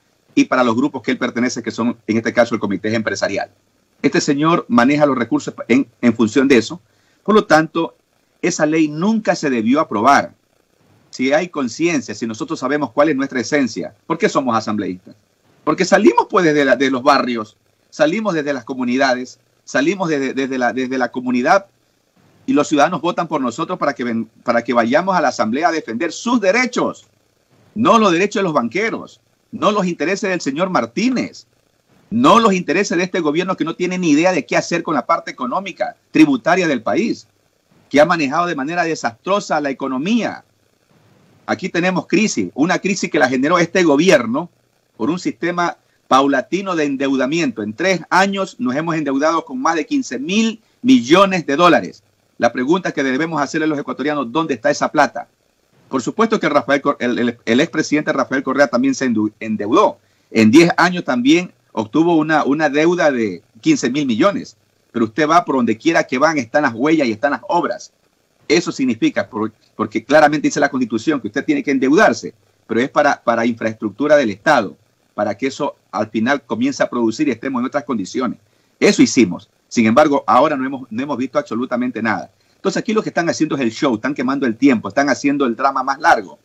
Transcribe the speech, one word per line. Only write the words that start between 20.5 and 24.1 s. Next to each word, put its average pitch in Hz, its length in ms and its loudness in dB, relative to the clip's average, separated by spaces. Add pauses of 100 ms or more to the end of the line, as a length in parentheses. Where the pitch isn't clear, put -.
la, 120 140 0
desde 131 260 -4
la 123 120 -2
comunidad 127 560 0 (800)
y 131 80 -2
los 143 160 2
ciudadanos 151 320 2
votan 170 260 -2
por 156 140 -4
nosotros 160 380 -6
para 143 160 -2
que 127 100 -6
ven, 113 240 -4 (160)